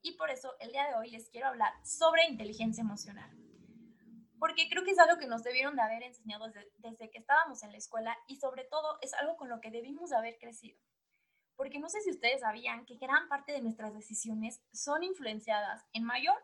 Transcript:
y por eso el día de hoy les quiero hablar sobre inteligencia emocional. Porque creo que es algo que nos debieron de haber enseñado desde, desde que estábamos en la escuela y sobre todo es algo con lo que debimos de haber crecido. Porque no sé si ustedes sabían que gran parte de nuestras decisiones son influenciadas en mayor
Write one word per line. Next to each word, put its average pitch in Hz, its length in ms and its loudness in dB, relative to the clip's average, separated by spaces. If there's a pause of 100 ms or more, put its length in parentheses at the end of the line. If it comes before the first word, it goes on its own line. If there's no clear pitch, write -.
y 349 120 -4
por - 100 -2
eso 254 320 -8
el 233 100 -12
día 277 160 0
de 262 100 -2
hoy 226 140 -4
les 226 200 -16
quiero 247 160 -6
hablar 233 260 0 (100)
sobre 330 440 6
inteligencia 220 560 -2
emocional. 202 480 -8 (1080)
Porque 320 300 2
creo 359 160 -2
que 381 60 0
es 381 80 6
algo 339 200 10
que 294 80 -8
nos 233 160 -4
debieron 262 340 0
de 240 60 4
haber 226 200 0
enseñado 220 460 -12
desde, 208 280 -18
desde 226 340 -16
que - 60 -20
estábamos 277 460 4
en 208 100 -16
la 214 60 -20
escuela 226 360 -6 (140)
y 269 80 -14
sobre 254 280 -6
todo 302 360 -4
es - 140 -10
algo - 240 -2
con 262 100 -12
lo 226 140 -10
que 220 80 -12
debimos 277 400 -10
de 262 80 0
haber 226 200 -4
crecido. 233 400 -20 (760)
Porque 285 220 -6
no 311 100 -8
sé 427 140 -4
si 381 80 0
ustedes 247 320 0
sabían 233 420 -4
que 233 140 -20
gran 294 320 2
parte 277 220 -2
de 269 100 -2
nuestras 220 320 -4
decisiones 220 680 -6 (140)
son 294 300 0
influenciadas 214 920 -4
en 226 100 -4
mayor 254 400 2